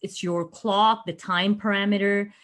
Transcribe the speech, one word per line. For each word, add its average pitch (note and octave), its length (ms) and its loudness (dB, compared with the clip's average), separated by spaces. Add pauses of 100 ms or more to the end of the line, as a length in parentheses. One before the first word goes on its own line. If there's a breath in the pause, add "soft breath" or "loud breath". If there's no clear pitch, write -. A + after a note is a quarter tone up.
it's - 220 -10
your E3+ 240 -2
clock, G#3+ 580 0
the E3+ 80 -6
time F#3+ 460 0
parameter, G3+ 720 0 (120)